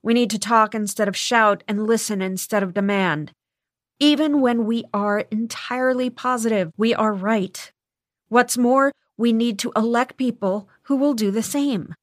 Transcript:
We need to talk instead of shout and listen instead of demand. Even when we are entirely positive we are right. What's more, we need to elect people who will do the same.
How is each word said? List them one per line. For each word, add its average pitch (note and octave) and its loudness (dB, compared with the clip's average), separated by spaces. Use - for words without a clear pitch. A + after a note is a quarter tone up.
We A#3 2
need A#3+ 2
to A3 -2
talk G#3+ 2
instead G#3+ -2
of G3 -4
shout G#3+ 2
and G#3+ -2
listen A3 0
instead F#3+ -2
of F3+ -8
demand. F#3+ 0
Even D4 4
when A#3+ 2
we A3+ -2
are G#3 0
entirely B3+ -2
positive A3+ -2
we A3+ 2
are G#3+ 0
right. G3 -4
What's A#3+ 2
more, C4+ 4
we A#3 2
need A3+ 0
to A#3+ -4
elect A#3 0
people G#3 -2
who C#4 0
will C#4 2
do G#3+ 0
the A3 -2
same. C4+ -4